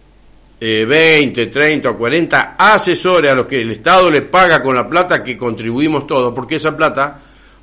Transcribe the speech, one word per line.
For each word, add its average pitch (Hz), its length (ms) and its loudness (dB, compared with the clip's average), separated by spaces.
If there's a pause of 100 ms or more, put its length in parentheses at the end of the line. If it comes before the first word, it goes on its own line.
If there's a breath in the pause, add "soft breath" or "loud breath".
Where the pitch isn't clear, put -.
(600)
eh, 110 260 -2
veinte, 147 640 2
treinta 139 440 -2
o 104 60 -8
cuarenta 139 600 -2
asesores 180 760 2
a 135 40 2
los 123 100 0
que 131 160 -4
el 113 100 -6
Estado 175 400 2
le 143 120 2
paga 175 380 2
con 131 140 0
la 117 140 -2
plata 175 340 0
que 123 140 -10
contribuimos 120 680 -4
todos, 123 280 0
porque 123 220 -6
esa 151 200 -2
plata 143 460 -2 (420 soft breath)